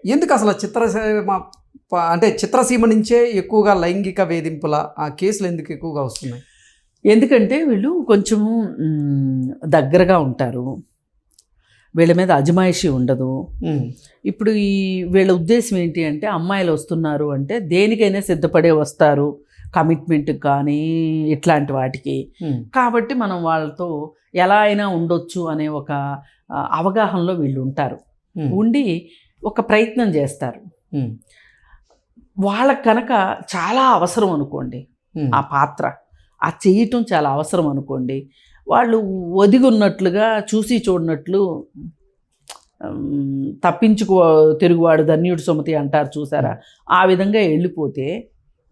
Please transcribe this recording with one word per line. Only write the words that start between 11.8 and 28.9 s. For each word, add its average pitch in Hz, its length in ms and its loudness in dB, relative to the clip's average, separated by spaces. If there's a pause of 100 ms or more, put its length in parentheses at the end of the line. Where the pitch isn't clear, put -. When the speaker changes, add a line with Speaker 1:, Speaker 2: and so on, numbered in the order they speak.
Speaker 2:
వీళ్ళ 170 160 6
మీద 180 200 4
అజమాయిషీ 175 560 2
ఉండదు. 131 600 -2 (160)
Speaker 1:
మ్. 139 260 -4 (340)
Speaker 2:
ఇప్పుడు 202 260 -2
ఈ 196 520 0
వీళ్ళ 190 300 2
ఉద్దేశం 202 440 2
ఏంటి 170 280 -2
అంటే, 151 220 -4
అమ్మాయిలు 185 460 -2
వస్తున్నారు 151 600 -2
అంటే 139 260 -4
దేనికైనా 202 640 0
సిద్ధపడే 165 500 2
వస్తారు, 147 680 2 (380)
కమిట్మెంట్కి 156 640 0
కానీ 147 480 -2 (460)
ఇట్లాంటి 147 400 0
వాటికి. 135 600 -6 (120)
Speaker 1:
మ్. 123 200 -6 (100)
Speaker 2:
కాబట్టి 240 400 0
మనం 190 280 -4
వాళ్ళతో 156 680 -6 (220)
ఎలా 185 220 2
అయినా 208 320 2
ఉండొచ్చు 170 540 -2
అనే 156 260 -4
ఒక, 147 240 -8 (600)
ఆ, 147 200 -6
అవగాహనలో 185 640 0
వీళ్ళు 139 260 -2
ఉంటారు. 135 380 -4 (400)
Speaker 1:
మ్. 147 140 -4
Speaker 2:
ఉండి 220 580 0 (340)